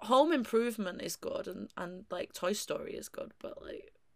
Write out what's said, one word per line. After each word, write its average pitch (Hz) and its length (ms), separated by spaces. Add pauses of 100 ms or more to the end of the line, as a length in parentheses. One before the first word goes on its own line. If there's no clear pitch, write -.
Home 269 280
Improvement 226 680
is - 140
good - 300
and, 190 300
and, 185 340
like, 180 220
Toy 185 220
Story - 400
is - 160
good, - 280
but, - 240
like - 300 (240)